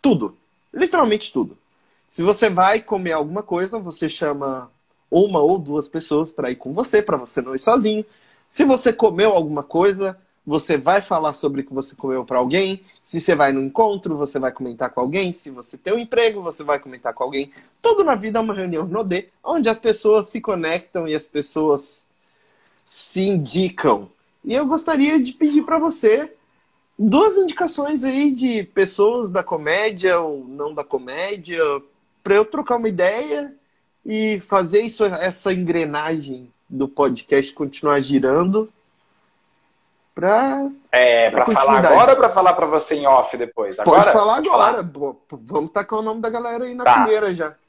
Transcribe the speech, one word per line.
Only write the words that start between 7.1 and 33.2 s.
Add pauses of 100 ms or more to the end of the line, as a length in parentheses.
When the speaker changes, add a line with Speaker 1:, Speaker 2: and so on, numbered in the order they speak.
Speaker 1:
você
não
ir
sozinho. (460)
Se
você
comeu
alguma
coisa, (280)
você
vai
falar
sobre
o
que
você
comeu
pra
alguém. (220)
Se
você
vai
no
encontro,
você
vai
comentar
com
alguém.
Se
você
tem
um
emprego,
você
vai
comentar
com
alguém. (300)
Tudo
na
vida
é
uma
reunião
Rinodê, (160)
onde
as
pessoas
se
conectam
e
as
pessoas (840)
se
indicam. (340)
E
eu
gostaria
de
pedir
pra
você (640)
duas
indicações
aí
de
pessoas
da
comédia
ou
não
da
comédia, (580)
pra
eu
trocar
uma
ideia (500)